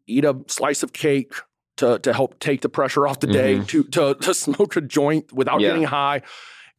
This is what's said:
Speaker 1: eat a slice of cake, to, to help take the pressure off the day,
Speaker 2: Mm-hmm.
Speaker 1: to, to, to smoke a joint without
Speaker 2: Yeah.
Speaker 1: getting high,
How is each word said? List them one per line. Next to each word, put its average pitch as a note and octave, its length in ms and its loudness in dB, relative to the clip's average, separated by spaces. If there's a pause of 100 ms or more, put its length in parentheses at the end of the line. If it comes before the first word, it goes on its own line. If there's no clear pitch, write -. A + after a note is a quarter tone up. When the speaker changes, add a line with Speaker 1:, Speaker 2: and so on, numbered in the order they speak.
Speaker 1:
eat B2+ 180 0
a C3+ 140 2 (100)
slice - 340 -2
of - 100 -6
cake, C#3 400 -2 (460)
to, A#2+ 220 2
to B2 140 0
help C3 240 -2
take C#3 240 -2
the C#3 80 0
pressure C#3+ 360 0
off C3+ 140 -4
the - 60 -2
day, B2+ 300 2
Speaker 2:
Mm-hmm. G2+ 80 -2
Speaker 1:
to, C#4+ 200 0
to, C#3 300 2
to F3+ 200 -2
smoke - 420 -2
a F3 40 0
joint D3+ 520 0
without C3 280 0
Speaker 2:
Yeah. D3+ 100 4
Speaker 1:
getting E3 140 0
high, C#3+ 380 -2 (560)